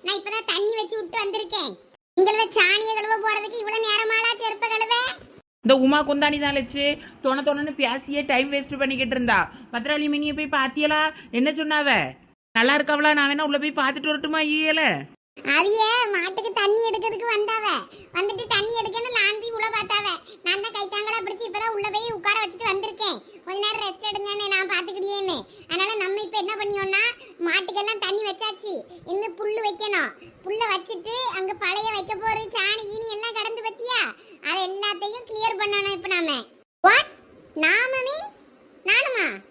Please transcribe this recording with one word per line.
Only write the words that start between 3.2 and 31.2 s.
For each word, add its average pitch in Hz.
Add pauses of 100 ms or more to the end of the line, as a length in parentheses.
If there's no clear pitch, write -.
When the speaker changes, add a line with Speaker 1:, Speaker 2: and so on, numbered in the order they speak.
Speaker 1:
இவ்வளவு 440
நேரமாலா 453
செருப்ப 440
கழுவ? 440 (680)
Speaker 2:
இந்த 247
உமா 269
குந்தாணி 294
தான் 285
லட்சு, 285 (380)
தொண 269
தொணன்னு 285
பேசியே 269
டைம் 277
வேஸ்ட் 277
பண்ணிக்கிட்டு 262
இருந்தா. 233 (340)
பத்திராளி 294
மினியை 294
போய் 302
பாத்தியலா? 294 (320)
என்ன 262
சொன்னாவ? 302 (680)
நல்லா 247
இருக்காவளா? 294
நான் 285
வேணா 294
உள்ள 285
போய் 294
பார்த்துட்டு 285
வரட்டுமா 302 (140)
ஈயல? 311 (560)
Speaker 1:
அவிய 359 (300)
மாட்டுக்கு 392
தண்ணி 415
எடுக்கிறதுக்கு 453
வந்தாவ. 427 (460)
வந்துட்டு 403
தண்ணி 440
எடுக்கன்னு 453
லாந்தி 427
உள்ள 440
பார்த்தாவ. 415 (380)
நான் 381
தான் 427
கைத்தாங்களா 415
பிடிச்சு 403
இப்பதான் 427
உள்ள 403
போய் 453
உட்கார 403
வச்சுட்டு 415
வந்திருக்கேன். 381 (240)
கொஞ்ச 381
நேரம் 427
ரெஸ்ட் 392
எடுங்கன்னு 403
நான் 381
பாத்துக்கிடியேன்னு. 381 (240)
அதனால 370
நம்ம 392
இப்ப 427
என்ன 403
பண்ணியோம்னா, 403 (360)
மாட்டுக்கெல்லாம் 392
தண்ணி 403
வச்சாச்சு, 415 (340)
இன்னும் 381
புல்லு 427
வைக்கணும். 403 (320)
புல்ல 415
வச்சுட்டு 392 (200)